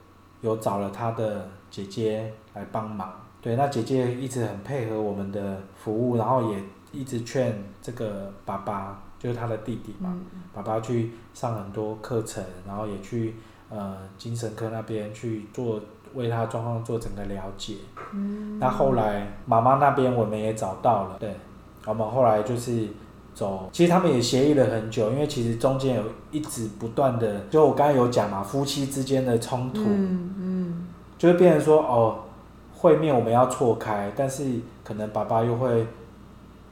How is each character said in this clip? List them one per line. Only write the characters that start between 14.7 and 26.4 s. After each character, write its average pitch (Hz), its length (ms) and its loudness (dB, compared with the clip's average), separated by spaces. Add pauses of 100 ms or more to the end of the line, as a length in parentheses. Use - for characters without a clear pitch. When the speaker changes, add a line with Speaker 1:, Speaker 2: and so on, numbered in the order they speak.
Speaker 1:
那 113 120 -6
边 107 320 -6
去 110 380 -6
做 113 280 -4 (340)
为 123 140 -2
他 117 180 0
状 113 180 -4
况 117 200 -4
做 117 140 -4
整 - 160 -6
个 101 100 -8
了 98 180 -6 (140)
解。 104 200 -10 (360)
Speaker 2:
嗯。 208 460 -6
Speaker 1:
那 131 100 2
后 135 240 2
来 104 340 0 (200)
妈 113 140 4
妈 127 160 6
那 139 160 6
边 127 220 2
我 117 100 2
们 107 140 -2
也 110 160 -2
找 95 280 -4
到 110 220 4
了， 95 140 -10
对， 104 160 -6 (520)
我 107 80 -2
们 110 140 -2
后 123 160 2
来 107 180 6
就 120 140 -2
是 117 300 -2 (480)
走， 98 380 -6
其 175 120 4
实 175 60 8
他 180 100 6
们 170 120 4
也 123 80 4
协 135 300 4
议 147 40 6
了 131 120 6
很 113 240 -2
久， 110 220 2
因 139 60 0
为 147 80 2
其 135 160 -2
实 113 140 0
中 135 220 2
间 131 180 0
有 104 60 0 (280)
一 151 100 -4